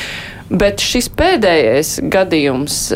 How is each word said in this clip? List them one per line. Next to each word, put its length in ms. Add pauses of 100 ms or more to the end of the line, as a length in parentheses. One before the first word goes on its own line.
(500)
Bet 280
šis 320
pēdējais 1000
gadījums 880